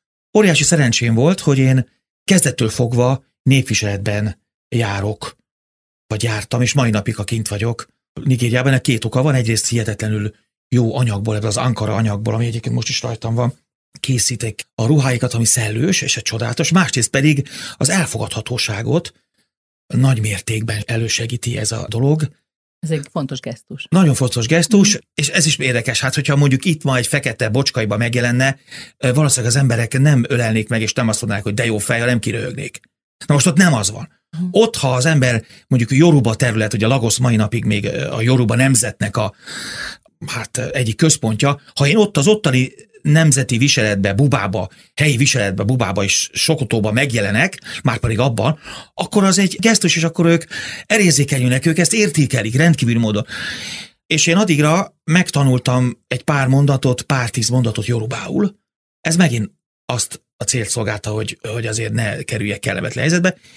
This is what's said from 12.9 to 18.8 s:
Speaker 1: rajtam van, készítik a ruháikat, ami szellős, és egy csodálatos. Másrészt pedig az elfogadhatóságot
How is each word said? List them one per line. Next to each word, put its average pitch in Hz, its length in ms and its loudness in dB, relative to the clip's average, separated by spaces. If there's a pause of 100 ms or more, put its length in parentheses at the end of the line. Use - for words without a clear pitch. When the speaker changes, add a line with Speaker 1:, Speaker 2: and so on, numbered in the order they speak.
Speaker 1:
rajtam 113 340 -6
van, 120 180 0 (460)
készítik 113 760 -4
a 113 100 -2
ruháikat, 127 480 2
ami 117 120 0
szellős, 113 560 0
és - 160 -2
egy 113 60 -10
csodálatos. 117 480 -4
Másrészt 160 380 2
pedig 139 400 2 (280)
az 139 120 0
elfogadhatóságot 113 1200 -4 (800)